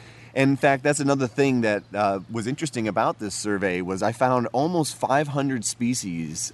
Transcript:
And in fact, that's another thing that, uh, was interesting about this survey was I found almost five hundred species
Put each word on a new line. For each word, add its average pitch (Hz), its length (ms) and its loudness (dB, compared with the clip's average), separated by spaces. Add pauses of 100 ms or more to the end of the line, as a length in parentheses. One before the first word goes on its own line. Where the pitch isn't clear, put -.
(340)
And 135 160 4
in 139 60 2
fact, 139 260 2
that's 147 160 2
another 139 300 2
thing 135 320 2
that, 107 240 2 (100)
uh, 98 340 2
was 113 200 -4
interesting 131 400 -4
about 113 320 0
this 104 140 -6
survey 95 480 0
was 92 200 -4
I 104 80 2
found 127 420 0
almost 156 440 0
five 143 320 0
hundred 135 360 -2
species 90 880 -4